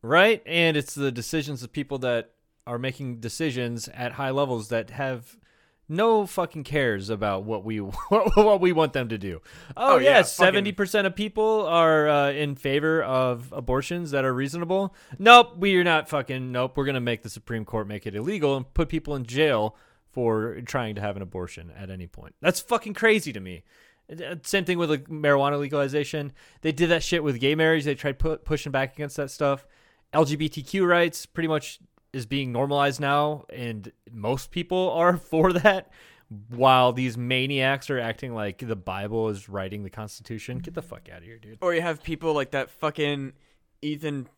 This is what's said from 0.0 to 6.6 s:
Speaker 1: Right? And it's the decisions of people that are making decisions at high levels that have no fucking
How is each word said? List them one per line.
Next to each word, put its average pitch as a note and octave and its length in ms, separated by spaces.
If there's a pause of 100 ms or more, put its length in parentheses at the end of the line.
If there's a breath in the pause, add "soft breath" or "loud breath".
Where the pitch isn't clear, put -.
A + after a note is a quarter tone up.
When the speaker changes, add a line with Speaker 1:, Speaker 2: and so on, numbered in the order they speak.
Speaker 1:
Right? F#3 440
And E3 300
it's C#3+ 180
the C#3 160
decisions C3+ 520
of B2 100
people C#3 260
that A#2+ 340 (340)
are A#2+ 120
making B2+ 420
decisions A#2+ 680
at B2 240
high C3+ 180
levels B2+ 380
that A2+ 220
have C3 460 (520)
no G#3 380
fucking D#3+ 380